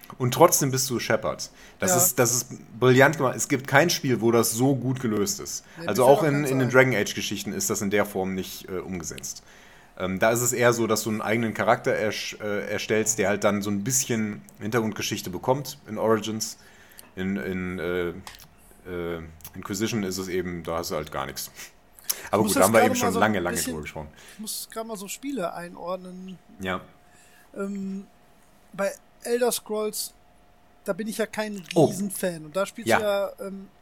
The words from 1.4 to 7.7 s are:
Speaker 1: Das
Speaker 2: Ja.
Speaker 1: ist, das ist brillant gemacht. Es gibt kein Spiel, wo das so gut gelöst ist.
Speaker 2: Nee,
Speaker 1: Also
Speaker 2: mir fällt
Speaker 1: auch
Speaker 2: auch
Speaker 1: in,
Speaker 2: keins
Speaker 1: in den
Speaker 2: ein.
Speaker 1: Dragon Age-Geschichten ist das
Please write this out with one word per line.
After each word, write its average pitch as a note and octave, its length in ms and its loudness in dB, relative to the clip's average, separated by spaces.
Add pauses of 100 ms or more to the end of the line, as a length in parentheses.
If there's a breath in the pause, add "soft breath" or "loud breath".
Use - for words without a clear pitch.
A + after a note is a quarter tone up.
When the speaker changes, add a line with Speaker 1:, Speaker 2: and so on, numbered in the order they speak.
Speaker 1:
Das F#3+ 100 2
Speaker 2:
Ja. F3+ 60 6
Speaker 1:
ist, - 240 2
das A#2 160 4
ist - 420 -10
brillant B2+ 380 8
gemacht. C3 180 0
Es A2+ 140 -4
gibt C3+ 180 -2
kein D#3 240 6
Spiel, B2 300 0
wo A2+ 100 4
das A2+ 220 4
so C3 240 2
gut B2+ 240 -2
gelöst G#2 400 0
ist. - 240 -10 (160 loud breath)
Speaker 2:
Nee, - 80 -8
Speaker 1:
Also G#2+ 140 2
Speaker 2:
mir B2 40 8
fällt C#3 120 8
Speaker 1:
auch - 40 2
Speaker 2:
auch D#3 60 2
Speaker 1:
in, C#3 60 2
Speaker 2:
keins C#3+ 160 0
Speaker 1:
in C3 100 0
den B2 80 2
Speaker 2:
ein. A#2+ 40 -4
Speaker 1:
Dragon C3 220 6
Age-Geschichten G2+ 580 -2
ist - 160 -4
das G#2 140 -2